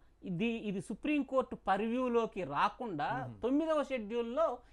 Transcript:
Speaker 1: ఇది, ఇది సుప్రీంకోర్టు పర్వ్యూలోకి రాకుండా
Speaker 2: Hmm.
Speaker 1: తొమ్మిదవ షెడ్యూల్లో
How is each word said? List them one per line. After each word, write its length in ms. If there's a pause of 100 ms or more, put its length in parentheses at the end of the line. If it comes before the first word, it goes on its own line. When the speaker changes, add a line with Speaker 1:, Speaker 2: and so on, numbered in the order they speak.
(240)
Speaker 1:
ఇది, 220
ఇది 340
సుప్రీంకోర్టు 760
పర్వ్యూలోకి 880
రాకుండా 840
Speaker 2:
Hmm. 140
Speaker 1:
తొమ్మిదవ 400
షెడ్యూల్లో 760 (140)